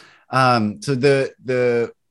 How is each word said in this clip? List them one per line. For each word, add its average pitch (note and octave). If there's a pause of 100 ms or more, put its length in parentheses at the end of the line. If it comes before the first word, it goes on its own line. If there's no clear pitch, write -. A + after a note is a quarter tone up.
(300)
Um, A#2+
so C#3+
the, C3+ (100)
the, A#2+ (200)